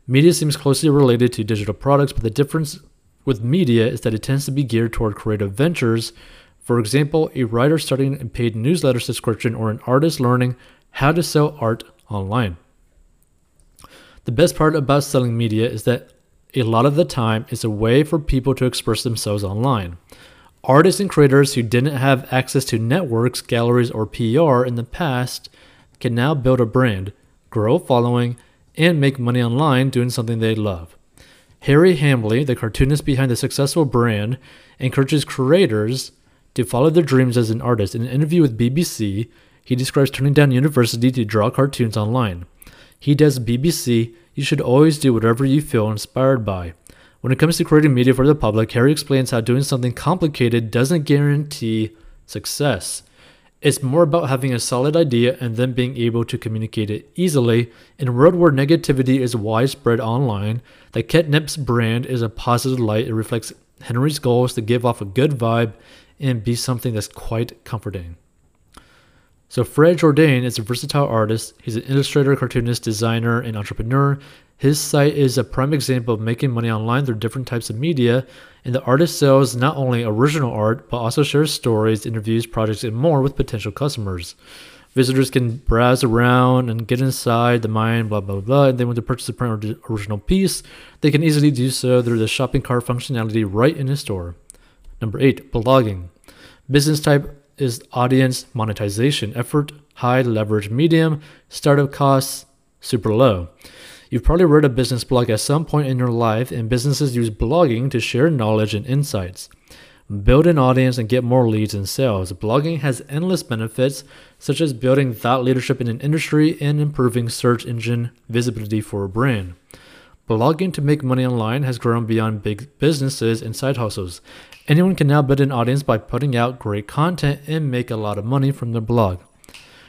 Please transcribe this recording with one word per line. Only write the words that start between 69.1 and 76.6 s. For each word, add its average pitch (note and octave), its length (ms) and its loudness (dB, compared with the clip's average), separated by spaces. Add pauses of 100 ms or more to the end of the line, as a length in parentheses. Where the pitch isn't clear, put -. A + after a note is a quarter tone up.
So B2 160 -2
Fred E3 320 4
Jourdain D3 460 4
is B2 160 -4
a A#2 40 -4
versatile C#3 440 -2
artist. A2 560 -2
He's A2 140 -6
an - 80 -6
illustrator, C#3 520 2
cartoonist, A#2+ 460 -2
designer, A#2 580 0
and A2+ 160 -6
entrepreneur. C3+ 600 -2 (380)
His D3 220 2
site D3 380 2
is C3 200 2
a B2 80 0
prime C3+ 280 -2
example B2+ 420 -2
of G#2+ 60 -4
making A#2+ 300 -2
money A#2 200 -2